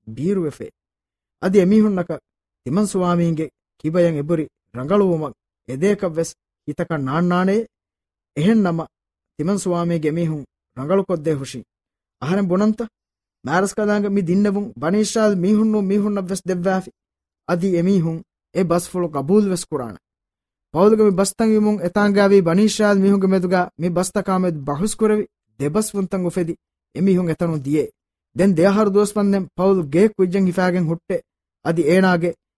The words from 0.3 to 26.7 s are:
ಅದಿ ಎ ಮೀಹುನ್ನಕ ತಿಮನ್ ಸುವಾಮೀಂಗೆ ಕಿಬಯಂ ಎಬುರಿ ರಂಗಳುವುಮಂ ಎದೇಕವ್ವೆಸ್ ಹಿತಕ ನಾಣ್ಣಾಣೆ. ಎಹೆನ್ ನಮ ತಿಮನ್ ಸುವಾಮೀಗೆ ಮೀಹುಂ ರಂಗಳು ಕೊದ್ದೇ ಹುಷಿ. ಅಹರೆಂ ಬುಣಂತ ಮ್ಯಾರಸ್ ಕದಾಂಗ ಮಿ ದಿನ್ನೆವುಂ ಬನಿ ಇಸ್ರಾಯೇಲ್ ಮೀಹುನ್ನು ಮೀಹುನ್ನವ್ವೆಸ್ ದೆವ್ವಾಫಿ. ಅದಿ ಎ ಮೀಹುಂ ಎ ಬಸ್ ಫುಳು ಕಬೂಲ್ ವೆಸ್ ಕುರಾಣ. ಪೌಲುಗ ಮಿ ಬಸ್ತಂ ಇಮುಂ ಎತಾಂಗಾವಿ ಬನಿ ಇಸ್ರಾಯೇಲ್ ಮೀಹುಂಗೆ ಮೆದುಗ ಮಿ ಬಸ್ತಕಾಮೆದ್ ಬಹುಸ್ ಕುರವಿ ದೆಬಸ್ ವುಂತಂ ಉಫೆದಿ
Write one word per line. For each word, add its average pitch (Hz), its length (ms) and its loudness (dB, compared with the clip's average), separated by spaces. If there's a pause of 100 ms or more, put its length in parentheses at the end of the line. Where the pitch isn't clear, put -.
ಅದಿ 190 180 2
ಎ 175 60 4
ಮೀಹುನ್ನಕ 202 460 2 (540)
ತಿಮನ್ 190 220 0
ಸುವಾಮೀಂಗೆ 170 600 0 (360)
ಕಿಬಯಂ 170 320 2
ಎಬುರಿ 151 300 -2 (300)
ರಂಗಳುವುಮಂ 156 580 0 (340)
ಎದೇಕವ್ವೆಸ್ 165 680 -2 (340)
ಹಿತಕ 170 320 -6
ನಾಣ್ಣಾಣೆ. 175 580 0 (800)
ಎಹೆನ್ 208 260 2
ನಮ 165 160 -2 (600)
ತಿಮನ್ 180 200 -2
ಸುವಾಮೀಗೆ 170 500 -2
ಮೀಹುಂ 156 320 -4 (360)
ರಂಗಳು 175 280 0
ಕೊದ್ದೇ 160 280 -4
ಹುಷಿ. 135 280 -10 (600)
ಅಹರೆಂ 185 260 0
ಬುಣಂತ 214 340 0 (640)
ಮ್ಯಾರಸ್ 180 300 -2
ಕದಾಂಗ 208 320 0
ಮಿ 202 140 0
ದಿನ್ನೆವುಂ 196 440 0 (140)
ಬನಿ 170 200 0
ಇಸ್ರಾಯೇಲ್ 214 360 0
ಮೀಹುನ್ನು 214 460 2
ಮೀಹುನ್ನವ್ವೆಸ್ 196 680 -2
ದೆವ್ವಾಫಿ. 185 440 -2 (560)
ಅದಿ 180 260 0
ಎ 170 80 2
ಮೀಹುಂ 170 360 0 (380)
ಎ 190 80 0
ಬಸ್ 175 260 -2
ಫುಳು 180 200 -4
ಕಬೂಲ್ 160 400 0
ವೆಸ್ 180 160 -4
ಕುರಾಣ. 120 280 -8 (800)
ಪೌಲುಗ 214 280 4
ಮಿ 208 140 4
ಬಸ್ತಂ 196 400 0
ಇಮುಂ 214 260 2
ಎತಾಂಗಾವಿ 202 600 4
ಬನಿ 170 220 2
ಇಸ್ರಾಯೇಲ್ 208 360 2
ಮೀಹುಂಗೆ 196 280 4
ಮೆದುಗ 185 280 0 (240)
ಮಿ 170 100 -2
ಬಸ್ತಕಾಮೆದ್ 185 760 -2
ಬಹುಸ್ 147 320 -4
ಕುರವಿ 214 280 0 (340)
ದೆಬಸ್ 160 340 -2
ವುಂತಂ 190 320 -4
ಉಫೆದಿ 170 300 -4 (400)